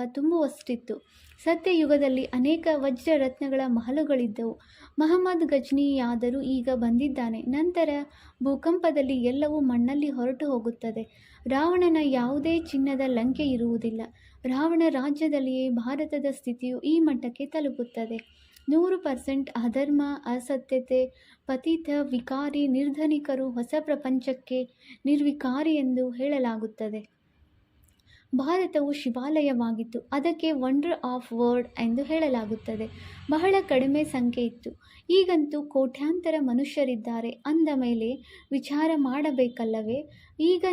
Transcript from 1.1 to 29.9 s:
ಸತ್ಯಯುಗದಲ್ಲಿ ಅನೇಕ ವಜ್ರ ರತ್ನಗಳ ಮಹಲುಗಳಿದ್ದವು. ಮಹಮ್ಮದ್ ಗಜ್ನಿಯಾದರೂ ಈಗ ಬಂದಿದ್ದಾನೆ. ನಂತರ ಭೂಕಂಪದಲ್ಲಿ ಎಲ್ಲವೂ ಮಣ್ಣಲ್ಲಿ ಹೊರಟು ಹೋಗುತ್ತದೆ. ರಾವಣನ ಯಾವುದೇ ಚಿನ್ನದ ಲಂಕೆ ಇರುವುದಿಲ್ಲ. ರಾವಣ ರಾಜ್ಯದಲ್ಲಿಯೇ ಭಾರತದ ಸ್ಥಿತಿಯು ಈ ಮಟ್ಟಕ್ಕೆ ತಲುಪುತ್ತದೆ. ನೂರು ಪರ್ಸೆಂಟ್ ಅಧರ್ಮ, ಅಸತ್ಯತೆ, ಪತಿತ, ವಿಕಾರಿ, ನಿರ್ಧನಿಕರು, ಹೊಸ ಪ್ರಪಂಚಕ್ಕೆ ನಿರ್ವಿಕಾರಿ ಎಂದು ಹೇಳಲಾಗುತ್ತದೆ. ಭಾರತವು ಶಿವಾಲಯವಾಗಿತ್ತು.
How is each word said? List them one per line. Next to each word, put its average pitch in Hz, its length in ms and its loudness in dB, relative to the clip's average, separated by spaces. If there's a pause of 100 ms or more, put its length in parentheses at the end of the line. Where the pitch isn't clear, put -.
ಸತ್ಯಯುಗದಲ್ಲಿ 294 800 2
ಅನೇಕ 302 520 0
ವಜ್ರ 277 400 0
ರತ್ನಗಳ 269 500 0
ಮಹಲುಗಳಿದ್ದವು. 240 920 -2 (400)
ಮಹಮ್ಮದ್ 339 480 2
ಗಜ್ನಿಯಾದರೂ 262 920 0
ಈಗ 262 340 -2
ಬಂದಿದ್ದಾನೆ. 240 640 0
ನಂತರ 320 480 0 (540)
ಭೂಕಂಪದಲ್ಲಿ 277 800 2
ಎಲ್ಲವೂ 294 360 0
ಮಣ್ಣಲ್ಲಿ 262 500 2
ಹೊರಟು 262 420 -2
ಹೋಗುತ್ತದೆ. 226 840 -6 (140)
ರಾವಣನ 330 540 4
ಯಾವುದೇ 285 580 2
ಚಿನ್ನದ 277 460 0
ಲಂಕೆ 262 440 0
ಇರುವುದಿಲ್ಲ. 233 520 -2 (440)
ರಾವಣ 320 440 2
ರಾಜ್ಯದಲ್ಲಿಯೇ 277 800 0
ಭಾರತದ 285 640 -2
ಸ್ಥಿತಿಯು 247 500 -6
ಈ 320 180 2
ಮಟ್ಟಕ್ಕೆ 254 460 0
ತಲುಪುತ್ತದೆ. 240 1040 -6 (220)
ನೂರು 349 280 4
ಪರ್ಸೆಂಟ್ 269 580 -4
ಅಧರ್ಮ, 269 460 0 (240)
ಅಸತ್ಯತೆ, 254 800 -2 (420)
ಪತಿತ, 320 420 -2 (120)
ವಿಕಾರಿ, 277 680 -2
ನಿರ್ಧನಿಕರು, 277 840 0
ಹೊಸ 240 280 -4
ಪ್ರಪಂಚಕ್ಕೆ 262 840 -2 (420)
ನಿರ್ವಿಕಾರಿ 285 680 2
ಎಂದು 254 340 0
ಹೇಳಲಾಗುತ್ತದೆ. 226 1080 -4 (1160)
ಭಾರತವು 302 560 0
ಶಿವಾಲಯವಾಗಿತ್ತು. 247 1080 -2